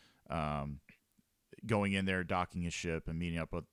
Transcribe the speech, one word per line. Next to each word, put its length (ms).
um, 480
going 280
in 100
there, 180
docking 400
his 120
ship, 340
and 100
meeting 200
up 140
with, 200